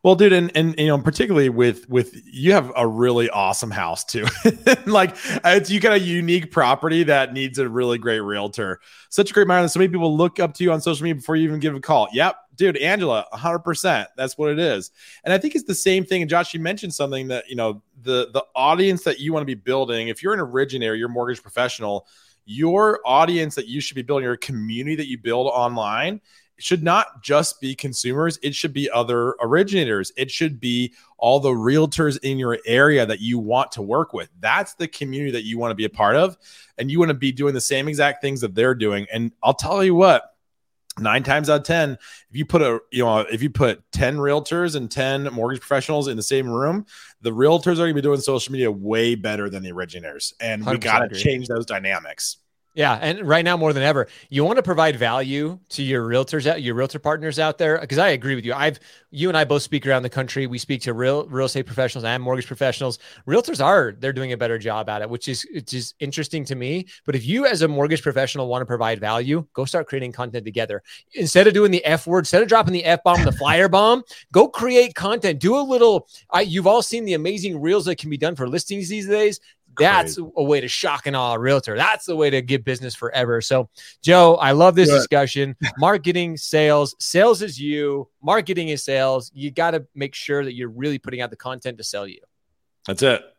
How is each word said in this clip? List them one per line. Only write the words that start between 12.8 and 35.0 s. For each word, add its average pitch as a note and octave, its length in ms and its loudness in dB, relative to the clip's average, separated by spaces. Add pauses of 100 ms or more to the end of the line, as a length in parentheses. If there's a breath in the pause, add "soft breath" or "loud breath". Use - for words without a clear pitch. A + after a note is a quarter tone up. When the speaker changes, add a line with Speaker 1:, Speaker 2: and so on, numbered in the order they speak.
Speaker 1:
a A2 60 -12
hundred E3+ 220 -4
percent. D#3+ 560 -2
That's C3 220 -6
what D3+ 140 0
it D3+ 80 -2
is. B2 320 -2 (320 loud breath)
And F3 100 0
I G3 60 2
think D4+ 160 -4
it's B3+ 100 -2
the G3 80 -4
same F#3+ 320 0
thing. F#3 160 -2
And D3+ 80 -4
Josh, E3+ 240 0
you E3 60 -8
mentioned F3+ 340 -6
something C3+ 360 -6
that, A#2+ 200 -8
you B2+ 60 -12
know, A2 260 -4 (220)
the, B2+ 280 -2
the B2+ 120 -2 (120)
audience E3+ 500 2
that C#3 140 0
you D3+ 140 -4
wanna D3+ 120 -2
be C3 100 -6
building, A#2 540 -2
if A2 120 -10
you're G3+ 140 -2
an G3 40 -4
originator, B2+ 560 -2
you're A#2 140 -4
a - 20 -8
mortgage A#2+ 300 -6
professional, G#2+ 640 -4 (420 soft breath)
your F3 580 2
audience D#3+ 500 2
that A#2 120 -6
you C3+ 140 -8
should C#3 140 -10
be B2+ 80 -6
building, C3+ 200 -2
your B2 140 -2
community A#2+ 580 -6
that D#3 120 -6
you B2 100 -8
build A#2 300 -2
online, A#2+ 720 -2 (380 soft breath)
should E3+ 240 -2
not E3+ 400 0
just D3 360 0
be C3+ 160 -6
consumers. C#3 680 -4
It C#3+ 120 -4
should - 160 -6
be C#3 200 -4
other A#2+ 500 0
originators. C#3 760 0
It C3 160 -4
should D3+ 280 -4
be A#2+ 340 -2 (240 soft breath)
all B2 220 4
the C3+ 100 2
realtors C#3+ 720 2
in C3+ 140 -2
your A#2+ 280 -2
area C3+ 400 6
that G#2 140 -4
you A#2+ 200 -2
want A#2 340 0
to A2 80 -10
work A#2+ 320 -2
with. E2+ 160 -10 (100)
That's C#3+ 360 -2
the E3+ 120 -8
community C#3 440 -8